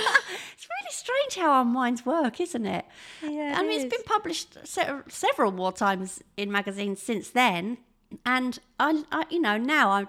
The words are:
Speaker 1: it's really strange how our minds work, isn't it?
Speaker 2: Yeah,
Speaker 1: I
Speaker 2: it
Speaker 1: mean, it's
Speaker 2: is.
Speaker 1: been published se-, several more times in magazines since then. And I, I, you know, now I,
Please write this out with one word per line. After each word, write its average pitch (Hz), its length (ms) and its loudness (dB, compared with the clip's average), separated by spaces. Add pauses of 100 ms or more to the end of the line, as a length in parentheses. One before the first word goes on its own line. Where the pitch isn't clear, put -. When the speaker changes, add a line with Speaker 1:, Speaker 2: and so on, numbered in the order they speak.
Speaker 1:
it's - 680 0
really 740 220 -8
strange 539 440 -2
how 330 160 4
our 262 140 6
minds 240 400 0
work, 269 340 0
isn't 277 260 -2
it? 185 200 -2 (360)
Speaker 2:
Yeah, 294 360 -4
Speaker 1:
I 359 60 2
Speaker 2:
it 415 40 0
Speaker 1:
mean, 427 40 -2 (100)
it's - 40 -2
Speaker 2:
is. 240 60 -6
Speaker 1:
been 466 140 -4
published 403 520 -4 (100)
se-, 277 420 -4
several 294 420 2
more 185 220 -2
times 190 480 -2 (160)
in 202 140 -4
magazines 202 500 -2
since - 300 -4
then. 226 480 2 (460)
And 254 320 0 (220)
I, 302 320 4
I, 311 180 -2
you 349 120 0
know, 214 160 2
now 254 320 4
I, 202 200 2